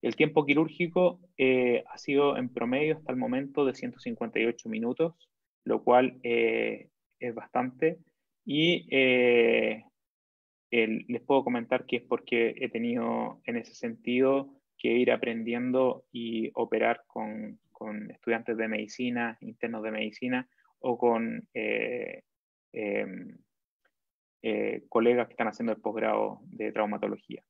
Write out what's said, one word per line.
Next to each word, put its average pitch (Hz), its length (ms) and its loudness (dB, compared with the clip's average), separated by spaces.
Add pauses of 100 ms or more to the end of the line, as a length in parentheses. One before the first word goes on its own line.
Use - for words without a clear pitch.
El 117 160 -2
tiempo 151 300 4
quirúrgico, 170 720 2 (160)
eh, 127 520 4
ha - 100 -16
sido 143 380 2
en 127 120 -4
promedio 135 480 -2
hasta 127 160 -8
el 127 60 -2
momento 135 460 -2
de 127 100 0
ciento 123 240 -10
cincuenta 113 420 -6
y 113 60 2
ocho 117 220 -4
minutos, 120 460 -2 (500)
lo 113 180 0
cual, 127 400 4
eh, 113 680 0 (320)
es 120 140 -6
bastante. 127 640 -2 (460)
Y, 160 460 2
eh, 120 960 4 (840)
el, 110 360 0
les 117 160 -6
puedo 135 220 4
comentar 123 420 -2
que 123 100 -2
es 120 60 -4
porque 117 540 0
he 127 120 -6
tenido 117 760 -4
en 120 120 -6
ese - 180 -10
sentido 131 760 0 (260)
que - 120 -2
ir 120 240 4
aprendiendo 120 1000 -2
y 113 440 -4
operar 117 520 0
con, 110 540 -10 (100)
con 107 400 -12
estudiantes 117 460 -4
de 113 120 -2
medicina, 117 720 -4
internos 113 440 -8
de 110 80 -4
medicina, 123 560 -4 (320)
o 120 180 -2
con, 113 560 0
eh, 113 680 -4 (480)
em, 101 680 -6 (1040)
eh, 107 480 -2
colegas 120 380 4
que - 40 -20
están 113 160 -2
haciendo 113 240 -4
el - 80 -4
posgrado 107 680 -2
de 107 260 -6
traumatología. 104 760 -4